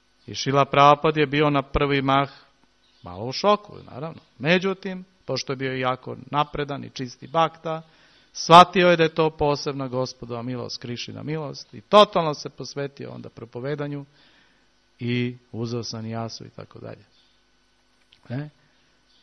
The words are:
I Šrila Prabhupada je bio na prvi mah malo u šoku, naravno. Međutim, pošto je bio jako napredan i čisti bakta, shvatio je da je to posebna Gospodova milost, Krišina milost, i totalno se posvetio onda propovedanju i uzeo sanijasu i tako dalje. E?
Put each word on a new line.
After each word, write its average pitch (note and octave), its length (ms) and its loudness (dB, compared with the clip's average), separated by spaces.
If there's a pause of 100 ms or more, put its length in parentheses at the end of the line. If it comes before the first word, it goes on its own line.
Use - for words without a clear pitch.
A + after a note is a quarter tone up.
(280)
I G#2 80 -10
Šrila C#3 300 2
Prabhupada D3 540 6
je D3 80 4
bio D3 220 2
na C#3+ 120 2
prvi C#3+ 400 0
mah C3+ 280 2 (760)
malo F#2 220 -10
u B2+ 60 -6
šoku, G3+ 420 0 (180)
naravno. D3+ 300 -12 (180)
Međutim, F#3 640 -2 (200)
pošto C3 280 -4
je C3+ 40 -6
bio C3 200 -4
jako B2+ 380 -4 (160)
napredan C#3+ 520 -4
i A2+ 60 -14
čisti B2+ 380 -12
bakta, D#3+ 540 -2 (520)
shvatio F3 540 8
je F3 100 6
da E3 60 4
je D#3+ 120 0
to D#3+ 140 2
posebna C#3+ 580 -2
Gospodova A#2+ 540 -6
milost, A#2+ 400 -8
Krišina A2 420 -10
milost, C#3+ 500 -8
i A#2 80 -16
totalno G3 520 4
se C#3 160 -12
posvetio C#3 640 -12
onda A#2+ 180 -16
propovedanju C#3+ 760 -8 (920)
i B2 380 -2 (140)
uzeo A#2 320 -6
sanijasu A2+ 640 -8
i A2 40 -18
tako - 300 -18
dalje. A2 260 -16 (1200)
E? C#3+ 200 -8 (720)